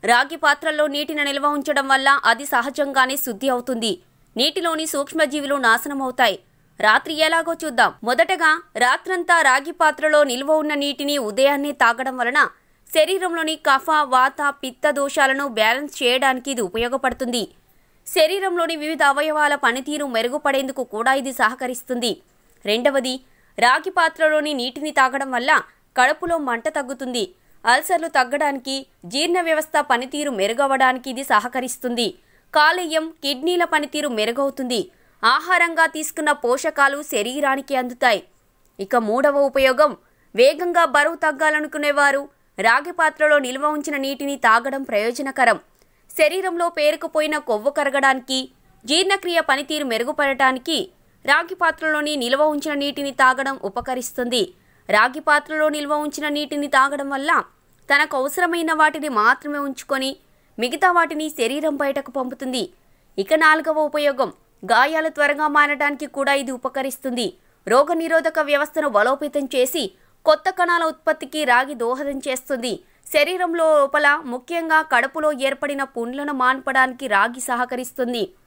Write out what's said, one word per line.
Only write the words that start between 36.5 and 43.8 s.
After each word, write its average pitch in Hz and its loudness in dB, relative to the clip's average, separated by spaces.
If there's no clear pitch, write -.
శరీరానికి 269 -2
అందుతాయి. 247 0
ఇక 196 -2
మూడవ 247 2
ఉపయోగం, 269 2
వేగంగా 330 4
బరువు 294 2
తగ్గాలనుకునేవారు 294 0
రాగి 254 2
పాత్రలో 302 2
నిల్వ 262 -4
ఉంచిన 294 -4